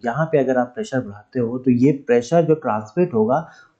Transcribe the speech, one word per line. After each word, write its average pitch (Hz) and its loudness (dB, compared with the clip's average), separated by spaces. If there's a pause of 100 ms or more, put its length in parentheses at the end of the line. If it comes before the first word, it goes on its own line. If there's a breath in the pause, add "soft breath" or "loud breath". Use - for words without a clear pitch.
यहाँ 127 -2
पे 160 0
अगर 127 0
आप 123 -2
pressure 113 -6
बढ़ाते 104 -10
हो, 117 -4
तो 127 2
ये 123 4 (160)
pressure 123 2
जो 151 2
transmit 127 -4
होगा, 113 2 (440 loud breath)